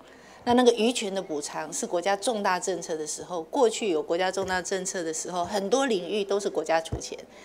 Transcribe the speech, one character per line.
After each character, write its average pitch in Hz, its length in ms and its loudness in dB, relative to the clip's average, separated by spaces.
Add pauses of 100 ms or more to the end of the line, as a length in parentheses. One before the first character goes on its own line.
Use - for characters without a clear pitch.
(460)
那 240 100 4
那 254 80 8
个 240 100 8
渔 226 180 2
权 214 220 -4
的 190 80 -2
补 151 200 -4
偿 160 300 -8
是 - 160 -4
国 175 140 0
家 196 160 2
重 208 260 -2
大 185 160 2
政 175 220 -2
策 170 160 -4
的 151 100 -6
时 - 160 -8
候， 165 200 -6
过 233 260 4
去 220 200 0
有 151 140 2
国 165 140 0
家 185 120 2
重 190 160 -2
大 185 160 0
政 185 220 -2
策 185 180 -4
的 160 120 -4
时 175 180 -6
候， 175 140 -2
很 196 240 -2
多 269 160 4
领 190 240 0
域 208 120 0
都 196 160 0
是 202 120 -2
国 156 120 -2
家 160 200 2
出 - 180 -6
钱， - 180 -10 (280)